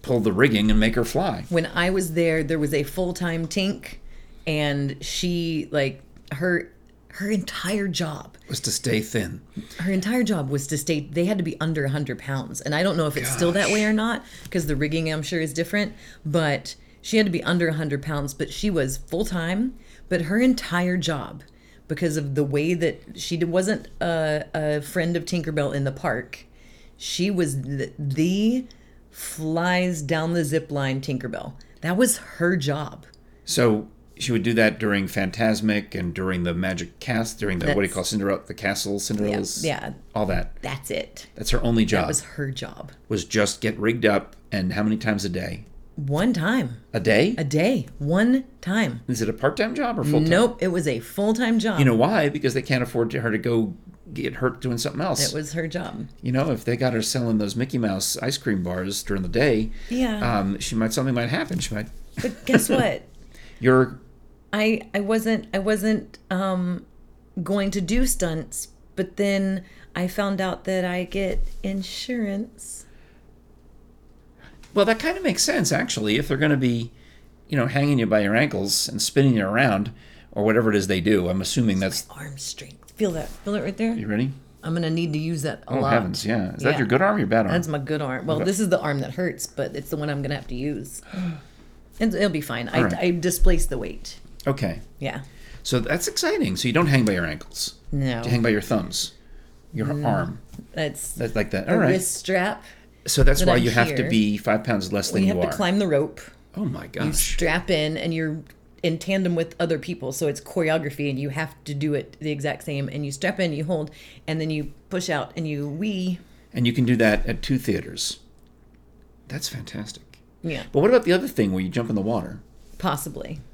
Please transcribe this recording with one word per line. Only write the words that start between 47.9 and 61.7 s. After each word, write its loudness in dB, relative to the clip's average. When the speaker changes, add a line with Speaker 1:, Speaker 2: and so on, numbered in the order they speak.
Speaker 2:
One 4
time. 0
Speaker 1:
Is -2
it 0
a -2
part-time 0
job -2
or -2
full-time? 4
Speaker 2:
Nope, 4
it 2
was 0
a 0
full-time 0
job. 0
Speaker 1:
You 6
know 8
why? 4
Because 0
they 0
can't 2
afford 0
to, -2
her 0
to 0
go 0
get -4
hurt -2
doing -2
something -4
else. 0
Speaker 2:
It -8
was -6
her -4
job. -6
Speaker 1:
You -2
know, 2
if -2
they 0
got 2
her 0
selling 0
those 0
Mickey -2
Mouse 0
ice -2
cream -2
bars -4
during -2
the -4
day, 2
Speaker 2:
Yeah. 0
Speaker 1:
um, 0
she -4
might, 2
something 0
might 0
happen. -2
She -4